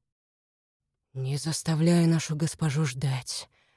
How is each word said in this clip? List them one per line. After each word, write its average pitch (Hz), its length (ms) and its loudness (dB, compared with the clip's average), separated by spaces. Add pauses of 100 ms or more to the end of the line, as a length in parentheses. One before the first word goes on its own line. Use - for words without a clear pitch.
(1160)
«Не 131 220 -4
заставляй 165 720 2
нашу 160 280 2
госпожу 156 500 -2
ждать. 131 640 -4 (280)